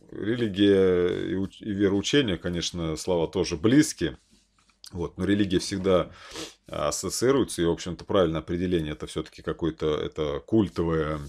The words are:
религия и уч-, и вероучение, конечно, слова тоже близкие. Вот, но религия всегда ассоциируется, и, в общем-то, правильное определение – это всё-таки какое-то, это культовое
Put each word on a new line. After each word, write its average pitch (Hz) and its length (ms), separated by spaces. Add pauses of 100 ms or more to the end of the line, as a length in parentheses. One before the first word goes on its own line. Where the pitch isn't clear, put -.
(100)
религия 95 1200
и - 20
уч-, 95 260
и 110 100
вероучение, 101 680
конечно, 85 580
слова 85 300
тоже 87 320
близкие. 113 580 (760)
Вот, 82 240
но 92 80
религия 95 340
всегда 92 520 (560)
ассоциируется, 87 960
и, - 20
в 85 60
общем-то, 82 340
правильное 82 360
определение – 87 520
это 80 140
всё-таки - 340
какое-то, 78 560
это 76 440
культовое 82 760 (100)